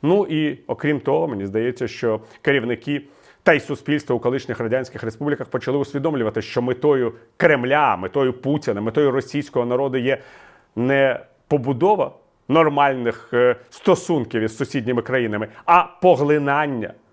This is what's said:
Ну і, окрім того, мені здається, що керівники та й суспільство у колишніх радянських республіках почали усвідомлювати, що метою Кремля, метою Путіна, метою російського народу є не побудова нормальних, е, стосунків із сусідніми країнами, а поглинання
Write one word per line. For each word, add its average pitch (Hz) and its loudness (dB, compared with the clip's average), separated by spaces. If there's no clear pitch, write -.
Ну 180 2
і, 151 -2
окрім 139 -2
того, 156 0
мені 101 -6
здається, 113 -4
що 110 -4
керівники 139 -2
та 165 6
й 147 4
суспільство 143 -4
у 113 -2
колишніх 127 -4
радянських 123 -4
республіках 135 -6
почали 131 -4
усвідомлювати, 139 -2
що - -4
метою 127 0
Кремля, 135 2
метою 127 -2
Путіна, 127 -4
метою 131 0
російського 131 -2
народу 127 -2
є 131 0
не 131 2
побудова 139 0
нормальних, 143 2
е, 123 4
стосунків 147 0
із 110 -4
сусідніми 123 -2
країнами, 110 -2
а 175 6
поглинання 143 0